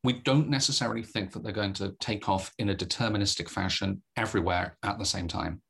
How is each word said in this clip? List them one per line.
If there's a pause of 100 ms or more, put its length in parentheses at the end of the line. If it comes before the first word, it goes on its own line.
we
don't
necessarily
think
that
they're
going
to
take
off
in
a
deterministic
fashion (160)
everywhere
at
the
same
time